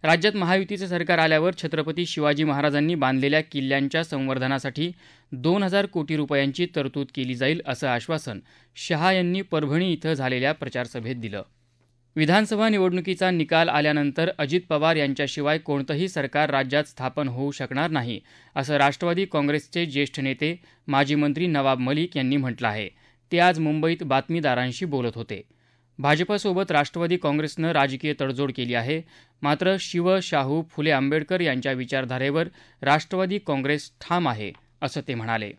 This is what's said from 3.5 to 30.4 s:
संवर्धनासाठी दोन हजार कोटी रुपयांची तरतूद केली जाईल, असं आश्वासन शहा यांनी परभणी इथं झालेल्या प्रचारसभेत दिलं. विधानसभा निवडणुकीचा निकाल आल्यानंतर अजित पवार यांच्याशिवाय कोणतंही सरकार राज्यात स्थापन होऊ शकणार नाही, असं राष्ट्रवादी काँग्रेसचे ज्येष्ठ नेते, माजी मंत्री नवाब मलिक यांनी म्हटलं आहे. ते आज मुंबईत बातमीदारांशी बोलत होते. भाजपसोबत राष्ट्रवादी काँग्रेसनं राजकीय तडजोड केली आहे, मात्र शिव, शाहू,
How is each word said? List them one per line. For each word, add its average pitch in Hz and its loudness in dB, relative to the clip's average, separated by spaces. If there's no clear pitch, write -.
संवर्धनासाठी 135 -4
दोन 160 0
हजार 196 2
कोटी 156 -4
रुपयांची 143 0
तरतूद 139 -2
केली 127 -4
जाईल, 139 0
असं 135 -4
आश्वासन 123 -4
शहा 170 0
यांनी 185 2
परभणी 165 0
इथं 160 -2
झालेल्या 131 0
प्रचारसभेत 123 -6
दिलं. 104 -8
विधानसभा 208 4
निवडणुकीचा 185 2
निकाल 165 4
आल्यानंतर 151 2
अजित 151 0
पवार 160 2
यांच्याशिवाय 143 0
कोणतंही 151 -2
सरकार 147 0
राज्यात 139 0
स्थापन 135 -4
होऊ 131 -4
शकणार 139 -4
नाही, 120 -2
असं 135 -2
राष्ट्रवादी 170 2
काँग्रेसचे 151 -2
ज्येष्ठ 143 -4
नेते, 139 -4
माजी 143 2
मंत्री 147 2
नवाब 135 2
मलिक 147 -2
यांनी 135 0
म्हटलं 123 -2
आहे. 107 -4
ते 170 2
आज 175 6
मुंबईत 156 0
बातमीदारांशी 135 0
बोलत 127 -2
होते. 110 -10
भाजपसोबत 180 0
राष्ट्रवादी 170 0
काँग्रेसनं 156 0
राजकीय 139 2
तडजोड 135 -2
केली 120 -4
आहे, 127 -2
मात्र 151 2
शिव, 180 0
शाहू, 151 0